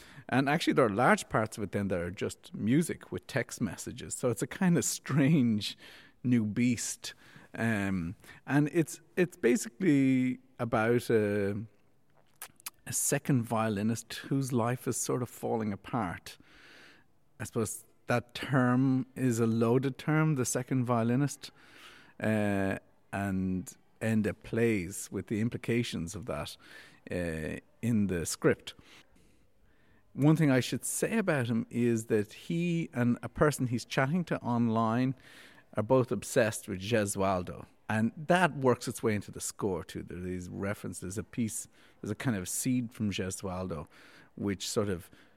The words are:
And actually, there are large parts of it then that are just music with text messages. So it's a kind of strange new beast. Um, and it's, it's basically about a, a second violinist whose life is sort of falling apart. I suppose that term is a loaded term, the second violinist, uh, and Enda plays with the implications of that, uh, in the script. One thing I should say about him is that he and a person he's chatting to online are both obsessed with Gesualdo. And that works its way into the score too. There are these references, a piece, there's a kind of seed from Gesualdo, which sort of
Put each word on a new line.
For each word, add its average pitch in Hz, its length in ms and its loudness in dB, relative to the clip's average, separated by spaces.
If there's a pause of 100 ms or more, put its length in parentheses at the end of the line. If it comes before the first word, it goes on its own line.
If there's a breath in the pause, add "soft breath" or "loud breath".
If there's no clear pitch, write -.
(280 loud breath)
And 139 200 2
actually, 160 260 0
there 147 100 6
are 113 60 4
large 127 400 2
parts 113 260 0
of 110 80 -6
it 92 80 -6
then 101 160 0
that 92 120 0
are 87 120 -4
just - 420 -8
music 135 560 0
with - 160 -8
text - 340 -4
messages. 107 540 -8
So 127 160 -2
it's 113 120 -4
a 143 40 -2
kind 175 320 2
of 107 60 2
strange 135 920 2 (460 loud breath)
new 123 220 2
beast. 117 680 -2 (400 loud breath)
Um, 98 600 0 (320 loud breath)
and 147 260 2
it's, 165 280 0 (140)
it's 175 220 0
basically 139 1000 2 (200)
about 117 520 2
a, 104 440 2 (1300)
a - 60 -8
second 135 500 2
violinist 110 720 0 (140)
whose 139 260 0
life 120 340 0
is 117 80 -2
sort 131 240 -2
of 120 80 -4
falling 113 420 -4
apart. - 680 -6 (1000 loud breath)
I 117 60 -10
suppose - 400 -4 (220)
that 120 280 0
term 131 720 2 (100)
is 123 240 0
a 117 80 4
loaded 120 520 2
term, 156 380 2
the 123 100 0
second 127 400 -2
violinist, 120 640 0 (720 loud breath)
uh, 101 560 0 (340)
and 95 580 -2 (300)
Enda 110 420 2
plays 110 720 -2
with 98 140 -6
the 107 160 -2
implications 117 720 -4
of 82 100 -10
that, 73 320 -8 (540 loud breath)
uh, 80 480 -4 (240)
in 110 240 0
the 90 180 -2
script. - 480 0 (1400 soft breath)
One 147 220 6
thing 156 140 4
I 131 100 4
should - 260 -4
say 180 320 -2
about 156 300 0
him 117 220 0
is 117 360 0
that 104 260 0
he 170 640 -2
and 120 280 2
a 117 60 -8
person 147 380 2
he's 117 180 -2
chatting 147 400 0
to - 160 -4
online 117 720 2 (600 loud breath)
are 110 80 0
both 123 300 4
obsessed 107 560 0
with 95 140 -6
Gesualdo. 98 840 0 (240)
And 110 240 0 (140)
that 175 320 4
works 127 300 2
its - 140 -8
way 113 120 2
into 101 160 -4
the - 100 -14
score 92 420 -4
too. - 240 -10
There 80 120 -12
are - 20 -10
these 90 300 -8
references, 98 680 -8
a 110 60 -4
piece, - 440 -6 (360 soft breath)
there's 98 80 -6
a 104 40 -4
kind 117 220 -2
of 92 100 -6
seed 123 460 -2
from 107 180 -2
Gesualdo, 92 760 -6 (480 loud breath)
which 98 340 -4
sort 104 220 -2
of 87 180 -6 (280 soft breath)